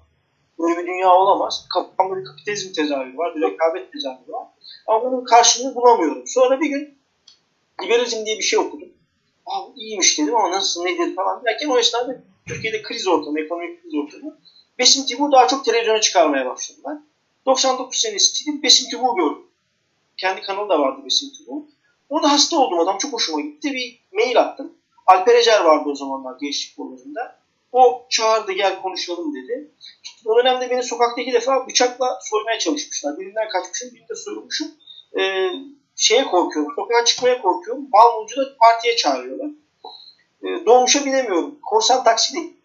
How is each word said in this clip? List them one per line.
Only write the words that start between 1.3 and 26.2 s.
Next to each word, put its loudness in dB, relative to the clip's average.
Kafamda -2
bir -10
kapitalizm -10
tezahürü -4
var, -4
bir -6
rekabet -2
tezahürü -12
var. -12
Ama 2
bunun -2
karşılığını 4
bulamıyorum. 4
Sonra 2
bir 0
gün -6
liberalizm -2
diye -4
bir -6
şey 0
okudum. -6
"Aa, -8
bu -20
iyiymiş." -2
dedim -2
ama 2
nasıl, -4
nedir -2
falan -4
derken -4
o 2
esnada -2
Türkiye'de -8
kriz -10
ortamı, 0
ekonomik -10
kriz -14
ortamı. -10
Besim 2
Tibur -2
daha 8
çok -2
televizyona 0
çıkarmaya 2
başladılar. -10
Doksan 2
dokuz -8
senesiydi, -2
Besim 4
Tibur -2
gördüm. -2
Kendi -4
kanalı -6
da 4
vardı 0
Besim -4
Tibur. -14
Orada 2
hasta 2
oldum, 2
adam 0
çok -6
hoşuma -4
gitti. -8
Bir -10
mail 2
attım. -6
Alper 6
Ecer 4
vardı 4
o -4
zamanlar -10